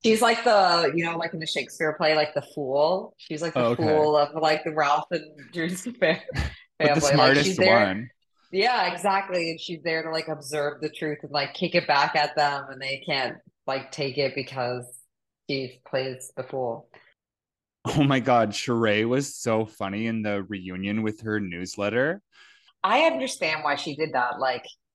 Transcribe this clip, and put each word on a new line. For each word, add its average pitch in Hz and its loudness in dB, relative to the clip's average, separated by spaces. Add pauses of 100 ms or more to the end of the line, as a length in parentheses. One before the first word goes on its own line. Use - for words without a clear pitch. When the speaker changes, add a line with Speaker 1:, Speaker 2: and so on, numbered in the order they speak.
Speaker 1:
She's 220 4
like 285 2
the, 175 4
you 170 0
know, 165 -4
like, 170 -6
in 165 -8
the 156 -8
Shakespeare 151 -4
play, 156 2
like, 151 2
the 156 -4 (100)
fool. 151 0
She's, 156 -10
like, 165 -4
the 135 2
Speaker 2:
Oh, 120 2
okay. 120 0
Speaker 1:
fool 151 4
of, 147 2
like, 156 2
the 160 -4
Ralph 147 2
and 156 -4 (260)
Drew's 175 -4
<laughs> 247 -10
fa-, - -
Speaker 2:
But 175 2 (580)
the - -
Speaker 1:
family. 147 4
Like, 143 4
Speaker 2:
smartest 139 6
Speaker 1:
she's 185 0
there. 113 6
Speaker 2:
one. 104 -4 (420)
Speaker 1:
Yeah, 196 2
exactly. 185 0
And 165 -8
she's 165 -10
there 160 -2
to, 160 -6
like, 160 -4
observe 147 -4
the 151 -6
truth 151 -6
and, 139 -14
like, 143 -4
kick 175 -2
it 175 2
back 147 2
at 147 0
them, 143 0
and 131 -16
they 135 -8
can't, 135 -4 (280)
like, - -6
take 139 -4
it 135 -2
because 127 -6 (640)
she 135 -6
plays 131 -6
the 127 -8
fool. 120 -6 (960)
Speaker 2:
Oh - 2
my 139 4
God, 113 4
Sheree 113 0
was 139 -2
so 110 0
funny 104 -6
in 113 -4
the 101 -2
reunion 95 -6
with 107 -4
her 107 -4
newsletter. 104 -4 (640)
Speaker 1:
I 247 4
understand 190 -2
why 143 0
she 143 -8
did 151 -4
that. 123 -2
Like, 127 -2 (300)